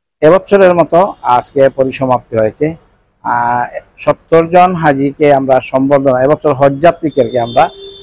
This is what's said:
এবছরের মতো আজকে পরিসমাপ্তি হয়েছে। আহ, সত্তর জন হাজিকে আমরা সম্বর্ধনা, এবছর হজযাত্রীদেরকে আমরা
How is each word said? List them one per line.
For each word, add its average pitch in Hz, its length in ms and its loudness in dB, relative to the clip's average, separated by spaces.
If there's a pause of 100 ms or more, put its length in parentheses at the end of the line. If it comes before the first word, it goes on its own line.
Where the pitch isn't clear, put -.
(220)
এবছরের 185 540 2
মতো 175 460 0
আজকে 131 480 0
পরিসমাপ্তি 127 680 -4
হয়েছে। 127 380 -4 (480)
আহ, 120 420 -4 (320)
সত্তর 165 500 -2
জন 180 280 2
হাজিকে 143 580 0
আমরা 131 280 0
সম্বর্ধনা, 135 640 0
এবছর 147 300 0
হজযাত্রীদেরকে 139 840 0
আমরা 120 300 0 (340)